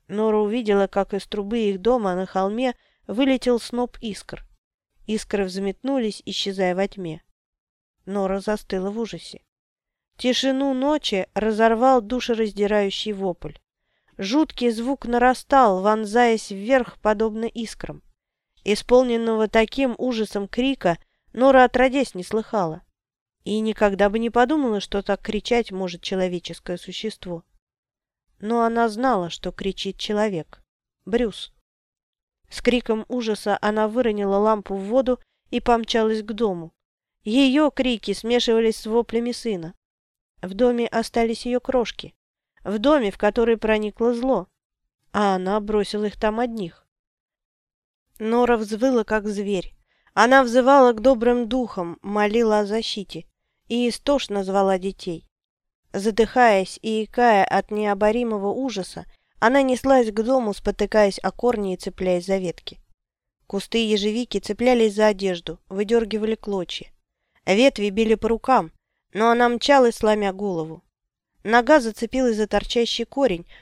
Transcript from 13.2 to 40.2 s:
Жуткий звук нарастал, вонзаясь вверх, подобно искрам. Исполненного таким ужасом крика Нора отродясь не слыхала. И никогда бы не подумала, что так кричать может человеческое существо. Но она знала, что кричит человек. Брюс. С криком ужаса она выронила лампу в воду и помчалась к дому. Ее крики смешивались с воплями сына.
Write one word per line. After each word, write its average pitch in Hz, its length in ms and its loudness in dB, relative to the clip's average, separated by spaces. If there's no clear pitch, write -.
Жуткий 240 520 0
звук 233 360 -4
нарастал, 240 760 4
вонзаясь 220 680 2
вверх, 226 500 0
подобно 220 460 -2
искрам. 214 560 -10
Исполненного 226 840 2
таким 226 500 2
ужасом 214 480 -4
крика 240 520 -2
Нора 254 320 6
отродясь 254 500 0
не 180 80 -10
слыхала. 185 600 -4
И 208 180 -4
никогда 208 480 2
бы 208 100 -2
не 233 120 -2
подумала, 247 500 0
что 196 220 -6
так 196 180 -4
кричать 220 520 -2
может 180 280 -8
человеческое 180 760 -6
существо. 180 680 -12
Но 233 240 -2
она 233 260 2
знала, 208 420 -2
что - 200 -10
кричит 190 480 -8
человек. 208 640 -4
Брюс. 220 480 -4
С - 140 -14
криком 226 460 0
ужаса 220 520 -4
она 214 280 -2
выронила 208 480 -2
лампу 208 400 0
в 190 80 -6
воду 247 340 0
и 240 100 -2
помчалась 220 600 0
к 220 100 -10
дому. 190 400 -4
Ее 269 460 2
крики 247 420 -2
смешивались 226 640 0
с - 100 -14
воплями 233 460 -2
сына. 185 420 -6